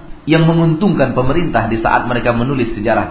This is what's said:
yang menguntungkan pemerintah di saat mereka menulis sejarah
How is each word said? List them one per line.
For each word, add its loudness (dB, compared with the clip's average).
yang 4
menguntungkan 2
pemerintah 0
di -2
saat 0
mereka -2
menulis -2
sejarah -2